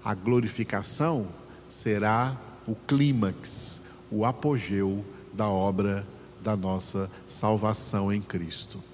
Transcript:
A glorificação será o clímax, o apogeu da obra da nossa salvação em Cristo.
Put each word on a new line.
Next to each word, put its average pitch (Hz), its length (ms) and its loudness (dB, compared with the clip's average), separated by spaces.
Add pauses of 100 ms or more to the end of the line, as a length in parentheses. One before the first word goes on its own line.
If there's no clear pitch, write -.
A 107 100 0
glorificação 113 1120 2 (440)
será 110 640 2 (320)
o 113 80 -2
clímax, 131 1040 2 (300)
o 107 140 2
apogeu 101 800 0 (280)
da 107 140 0
obra 98 580 2 (360)
da 107 140 2
nossa 95 540 -2 (180)
salvação 107 880 2
em 104 80 2
Cristo. 87 600 -6 (120)